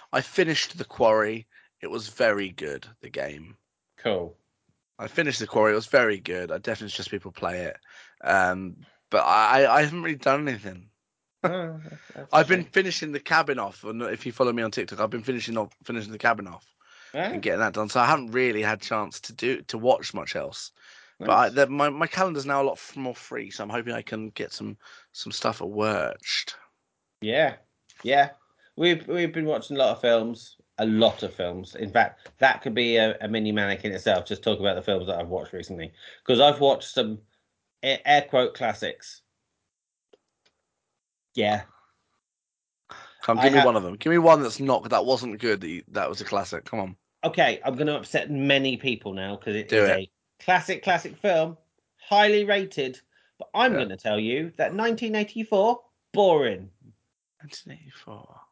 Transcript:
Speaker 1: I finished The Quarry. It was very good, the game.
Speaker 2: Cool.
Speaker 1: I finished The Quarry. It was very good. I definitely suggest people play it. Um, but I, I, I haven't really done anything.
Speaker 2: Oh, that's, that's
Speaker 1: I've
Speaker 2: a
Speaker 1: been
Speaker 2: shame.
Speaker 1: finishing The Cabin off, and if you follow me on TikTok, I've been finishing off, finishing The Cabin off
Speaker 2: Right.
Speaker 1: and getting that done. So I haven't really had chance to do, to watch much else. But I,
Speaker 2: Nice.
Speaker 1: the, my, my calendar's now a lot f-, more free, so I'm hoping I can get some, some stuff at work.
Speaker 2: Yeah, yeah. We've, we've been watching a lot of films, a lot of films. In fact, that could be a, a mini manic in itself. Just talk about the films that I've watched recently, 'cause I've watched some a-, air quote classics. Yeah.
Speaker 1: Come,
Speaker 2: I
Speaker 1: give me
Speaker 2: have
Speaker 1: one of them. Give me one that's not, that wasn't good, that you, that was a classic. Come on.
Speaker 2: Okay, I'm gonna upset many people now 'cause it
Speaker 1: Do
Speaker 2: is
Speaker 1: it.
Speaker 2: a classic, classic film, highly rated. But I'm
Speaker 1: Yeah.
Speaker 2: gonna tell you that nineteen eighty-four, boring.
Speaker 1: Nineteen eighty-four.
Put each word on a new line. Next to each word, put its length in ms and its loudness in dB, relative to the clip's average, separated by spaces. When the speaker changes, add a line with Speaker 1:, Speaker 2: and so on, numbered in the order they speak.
Speaker 1:
I 80 0
finished 580 -2
The 60 -10
Quarry. 640 2
It 100 -12
was 180 -8
very 420 0
good, 360 -10
the 80 -20
game. 480 -12
Speaker 2:
Cool. 400 -6
Speaker 1:
I 100 -10
finished 320 -4
The 60 -6
Quarry. 260 2
It 40 0
was 100 -4
very 340 2
good. 320 -8
I 60 -4
definitely 320 -8
suggest 200 -10
people 220 -10
play 300 -6
it. 140 -10
Um, 540 0
but 140 2
I, 400 6
I, 140 6
I 40 6
haven't 200 -4
really 140 -4
done 320 0
anything. 400 -10
Speaker 2:
Oh, 400 -4
that's, 140 -18
that's 180 -18
Speaker 1:
I've 140 6
Speaker 2:
a 20 0
Speaker 1:
been 160 4
Speaker 2:
shame. 60 -16
Speaker 1:
finishing 420 -2
The 80 -8
Cabin 380 0
off, 260 -8
and 180 -8
if 240 -6
you 60 -8
follow 200 2
me 100 -2
on 80 -2
TikTok, 300 -6
I've 100 0
been 120 -8
finishing 360 -6
off, 140 -6
finishing 300 -8
The 60 -14
Cabin 280 0
off 200 -20
Speaker 2:
Right. 200 -6
Speaker 1:
and 100 -8
getting 180 0
that 140 0
done. 140 -4
So 120 0
I 60 4
haven't 260 0
really 300 0
had 180 -2
chance 400 -6
to 120 -16
do, 300 -4
to 160 -10
watch 360 0
much 220 -8
else. 360 -10
But 100 -4
I, 160 4
Speaker 2:
Nice. 80 -4
Speaker 1:
the, 140 4
my, 220 0
my 180 -4
calendar's 360 -2
now 160 -2
a 40 0
lot 80 0
f-, 240 -18
more 180 -8
free, 360 -12
so 120 -12
I'm 80 -10
hoping 240 -6
I 80 -8
can 280 -10
get 220 -10
some, 240 -10
some 180 -14
stuff 320 -6
at 60 -8
work. 500 -2
Speaker 2:
Yeah, 340 0
yeah. 280 4
We've, 300 2
we've 260 -2
been 120 -4
watching 320 -4
a 20 2
lot 120 4
of 100 -4
films, 560 0
a 80 0
lot 360 4
of 100 -6
films. 440 -8
In 160 -8
fact, 460 0
that 240 4
could 120 -4
be 220 2
a, 240 4
a 80 -6
mini 240 0
manic 320 -2
in 80 -4
itself. 340 0
Just 160 -8
talk 160 2
about 160 0
the 80 -4
films 240 -2
that 140 -4
I've 80 -8
watched 240 -6
recently, 400 -12
'cause 160 4
I've 180 8
watched 320 2
some 300 -4
a-, 240 -2
air 140 6
quote 320 0
classics. 680 -8
Yeah. 280 0
Speaker 1:
Come, 160 2
Speaker 2:
I 60 4
Speaker 1:
give 80 8
me 60 6
Speaker 2:
have 80 8
Speaker 1:
one 100 6
of 80 0
them. 120 -8
Give 140 -2
me 80 4
one 240 8
that's 180 -6
not, 300 0
that 160 2
wasn't 340 0
good, 200 0
that 80 -8
you, 240 -8
that 160 -2
was 120 -8
a 40 -12
classic. 400 -4
Come 160 -8
on. 160 -10
Speaker 2:
Okay, 400 2
I'm 120 -2
gonna 180 -2
upset 360 -4
many 460 0
people 380 -6
now 220 -6
'cause 180 -6
it 140 -6
Speaker 1:
Do 160 4
Speaker 2:
is 40 6
Speaker 1:
it. 100 2
Speaker 2:
a 120 -10
classic, 420 0
classic 340 -2
film, 400 0
highly 480 4
rated. 560 -2
But 160 -14
I'm 180 4
Speaker 1:
Yeah. 80 0
Speaker 2:
gonna 160 -4
tell 240 0
you 380 -2
that 160 -2
nineteen 400 -2
eighty-four, 640 0
boring. 560 2
Speaker 1:
Nineteen 380 -20
eighty-four. 600 -20